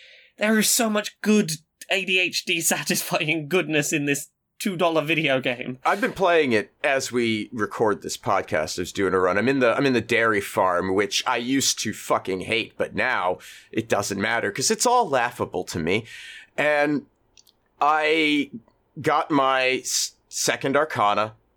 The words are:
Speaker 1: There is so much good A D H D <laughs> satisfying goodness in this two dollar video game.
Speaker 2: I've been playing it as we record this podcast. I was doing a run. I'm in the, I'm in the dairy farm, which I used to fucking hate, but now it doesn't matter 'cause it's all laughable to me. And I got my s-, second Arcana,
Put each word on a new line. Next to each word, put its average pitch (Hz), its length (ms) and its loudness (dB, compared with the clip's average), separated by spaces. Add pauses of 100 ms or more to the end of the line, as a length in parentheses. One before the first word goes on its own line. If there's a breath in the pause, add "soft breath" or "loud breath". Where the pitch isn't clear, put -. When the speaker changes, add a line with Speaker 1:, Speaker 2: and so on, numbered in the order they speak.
(380 loud breath)
Speaker 1:
There 220 220 2
is 202 100 2
so 226 200 2
much 208 320 -4
good 202 300 4 (380)
A 190 160 0
D 185 140 2
H 180 260 -2
D 170 160 -2
<laughs> 160 120 0
satisfying 160 720 -2
goodness 151 460 0
in 147 120 -2
this 139 220 -2 (320)
two 196 160 -4
dollar 165 260 2
video 147 380 0
game. 123 460 -6
Speaker 2:
I've 196 160 2
been 214 120 0
playing 170 380 2
it 104 200 0 (120)
as 135 280 0
we 113 420 0
record 104 480 0
this - 160 -8
podcast. 92 600 -2
I 92 40 -4
was 87 100 -8
doing 95 220 0
a 95 60 2
run. 92 180 2
I'm 110 100 2
in 139 120 2
the, 117 160 4
I'm 139 100 2
in 135 80 2
the 117 80 2
dairy 113 400 2
farm, 92 520 0
which 101 320 0
I 127 120 0
used 127 460 0
to 107 100 -4
fucking 95 480 -2
hate, 110 360 -4
but - 180 -4
now 98 420 0 (340 loud breath)
it 113 180 -4
doesn't 101 300 -2
matter 110 320 0
'cause 131 200 -4
it's 226 140 -2
all 240 220 2
laughable 120 580 -2
to - 140 -8
me. 92 260 0 (520 loud breath)
And 147 480 0 (760)
I 156 720 2 (500)
got 151 300 0
my 131 520 2
s-, - 300 -4 (160)
second 135 460 -2
Arcana, 110 580 2 (240)